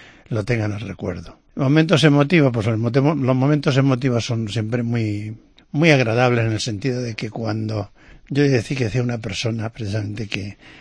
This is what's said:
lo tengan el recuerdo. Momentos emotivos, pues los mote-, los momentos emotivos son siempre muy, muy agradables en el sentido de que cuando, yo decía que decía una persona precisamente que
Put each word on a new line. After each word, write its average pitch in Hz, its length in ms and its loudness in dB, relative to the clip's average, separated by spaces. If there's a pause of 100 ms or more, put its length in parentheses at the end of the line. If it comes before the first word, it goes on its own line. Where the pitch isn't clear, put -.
(280)
lo 107 160 -4
tengan 107 300 -2
el 104 80 -8
recuerdo. 92 580 -10 (160)
Momentos 156 480 4
emotivos, 143 480 4
pues 113 140 -2
los 113 120 0
mote-, 117 220 0
los 135 380 2
momentos 139 400 2
emotivos 131 480 2
son 113 240 -4
siempre 113 340 -4
muy, 110 540 -4 (340)
muy 156 200 4
agradables 120 540 2
en 113 60 0
el 107 80 -2
sentido 123 420 -4
de 117 140 -8
que 113 140 -8
cuando, 110 640 -6 (340)
yo 143 160 0
decía 139 340 0
que 131 80 -2
decía 113 160 -2
una 120 180 -4
persona 113 500 -6
precisamente 104 580 -6
que 101 300 -8 (240)